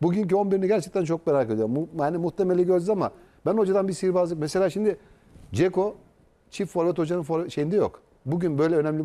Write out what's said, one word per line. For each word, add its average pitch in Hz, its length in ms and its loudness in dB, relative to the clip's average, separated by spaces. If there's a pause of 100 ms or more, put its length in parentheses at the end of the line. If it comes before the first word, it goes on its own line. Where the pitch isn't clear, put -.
Bugünkü 175 340 0
on 202 160 2
birini 190 160 0
gerçekten 180 360 0
çok 160 220 -2
merak 135 240 2
ediyorum. 110 240 0
Mu-, 160 140 -4 (100)
yani 156 200 -2
muhtemeli 180 480 0
göreceğiz 180 240 2
ama 180 200 0 (360)
ben 185 100 2
hocadan 196 320 2
bir 190 40 -2
sihirbazlık. 175 460 0
Mesela 156 320 0
şimdi 202 260 0 (580)
Dzeko 185 400 0 (560)
çift - 220 -6
forvet 170 260 0
hocanın 170 240 -2
forvet 160 300 -4
şeyinde 156 240 -2
yok. 151 260 0 (240)
Bugün 165 320 -2
böyle 160 180 2
önemli 156 280 0